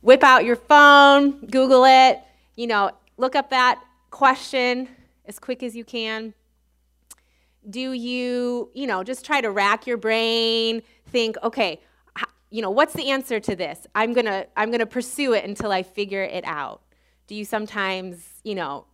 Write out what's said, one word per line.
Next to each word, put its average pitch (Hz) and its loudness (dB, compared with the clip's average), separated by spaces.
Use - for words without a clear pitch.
whip 254 6
out 254 6
your 240 0
phone, 285 8
Google 262 4
it, 262 6
you 233 -8
know, 208 0
look 254 -2
up 269 -4
that 254 2
question 254 -2
as 208 -20
quick 247 -10
as 233 -10
you 233 -16
can. 220 -10
Do 254 -10
you, 247 -6
you 269 -10
know, 190 -4
just 247 -12
try 285 -2
to 220 -4
rack 202 -2
your 240 -6
brain, 226 -2
think, 226 -4
"Okay, 220 -4
h-, - -8
you 220 -10
know, 190 -6
what's 285 0
the 269 -8
answer 254 -6
to 208 -6
this? 170 -12
I'm 226 -2
gonna, 214 -4
I'm 220 -4
gonna 233 -2
pursue 247 -4
it 202 -2
until 202 -8
I 185 -2
figure 196 -8
it 185 -10
out." 147 -12
Do 208 -18
you 214 -12
sometimes, 190 -8
you 214 -10
know 143 -10